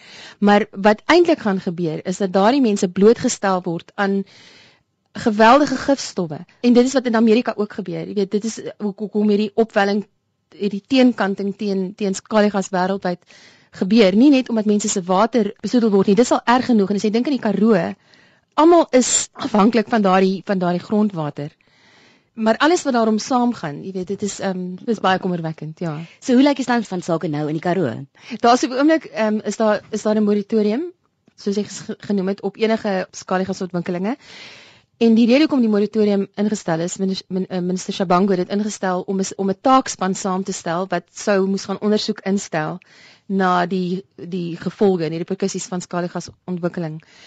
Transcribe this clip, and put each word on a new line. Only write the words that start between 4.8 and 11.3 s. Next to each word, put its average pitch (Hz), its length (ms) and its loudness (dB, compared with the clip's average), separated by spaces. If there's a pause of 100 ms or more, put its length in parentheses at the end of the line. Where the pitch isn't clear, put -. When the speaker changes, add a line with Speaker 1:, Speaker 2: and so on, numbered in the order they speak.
Speaker 1:
geweldige 247 640 4
gifstowwe. 185 640 -4 (220)
En 247 120 4
dit 240 120 6
is 262 80 -2
wat 254 140 0
in 226 100 0
Amerika 226 400 2
ook 208 160 -6
gebeur. 170 360 -8
Jy 196 60 -12
weet, 196 160 -2
dit 208 140 -2
is, 220 180 -8
eh, - 160 -12
hoe, 208 180 -6
hoe 214 120 -8
kom 214 200 0
hierdie 208 260 2
opwelling, 202 520 0 (500)
hierdie 196 300 -4
teenkanting 202 680 2